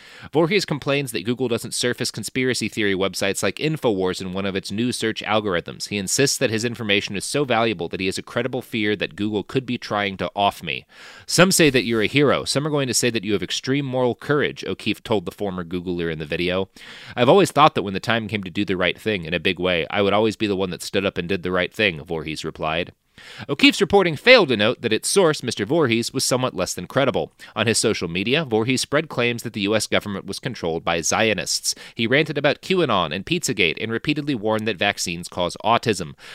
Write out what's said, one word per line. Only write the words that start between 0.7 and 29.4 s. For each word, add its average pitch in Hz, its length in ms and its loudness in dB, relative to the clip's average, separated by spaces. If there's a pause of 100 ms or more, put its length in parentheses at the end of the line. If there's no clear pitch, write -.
that 85 120 -4
Google 123 220 0
doesn't 113 280 -2
surface 123 360 -2
conspiracy 123 600 -2
theory 101 240 0
websites 95 480 -2
like 98 140 0
InfoWars 101 640 0
in 92 100 -8
one 98 140 -4
of 95 100 -2
its 95 160 -6
new 117 200 -2
search 110 320 -4
algorithms. 95 640 -2
He 101 100 -4
insists 131 400 0
that 131 100 0
his 110 160 0
information 107 520 0
is 90 100 -6
so 143 180 0
valuable 113 440 2
that 90 120 -6
he 92 60 0
has 92 100 -2
a 98 60 -8
credible 123 400 -4
fear 104 340 0
that 85 180 -4
Google 104 280 -2
could 127 240 -4
be 123 100 -4
trying 101 400 -4
to 90 180 -4
off 101 280 0
me. 65 240 -6 (400)
Some 185 260 6
say 165 160 6
that 127 160 4
you're 113 160 2
a 101 60 2
hero. 110 400 4
Some 139 200 -2
are 156 40 -2
going 139 180 -2
to 110 60 -2
say 123 160 2
that 110 140 -4
you 104 100 0
have 87 80 0
extreme 135 420 -2
moral 127 300 0
courage," 120 500 -2
O'Keefe - 380 -4
told 101 240 0
the 95 60 -8
former 92 300 -4
Googler 87 480 -4
in 80 80 -4
the 80 60 -6
video. 87 460 -2 (440)
"I've 120 140 4
always 185 220 8
thought 147 240 6
that - 80 0
when 98 100 -4
the 95 80 -2
time 113 260 0
came 104 180 -4
to 92 60 -8
do 101 140 0
the 92 140 0
right 90 200 2
thing 98 280 -2
in 82 80 -6
a 87 40 -6
big 82 200 0
way, 87 320 2
I 104 100 0
would 98 140 4
always 110 220 2
be 110 100 -2
the 101 100 0
one 95 140 -2
that 80 120 -10
stood 98 220 -2
up 95 140 -2
and 85 100 -6
did 92 140 -2
the 92 100 -4
right 90 220 -2
thing," 92 280 0
Voorhees 78 400 -8
replied. 80 500 -4 (580)
O'Keefe's - 320 2
reporting 175 340 2
failed 226 320 6
to 120 80 4
note 107 240 2
that 113 140 0
its - 120 -2
source, 170 360 4
Mister 107 240 -2
Voorhees, 117 440 2
was 131 140 -4
somewhat 127 320 0
less 90 160 -2
than 90 140 -8
credible. 95 480 0 (200)
On 110 120 0
his 113 100 4
social 95 320 0
media, 113 380 0
Voorhees 117 340 2
spread 151 300 -2
claims 120 320 -2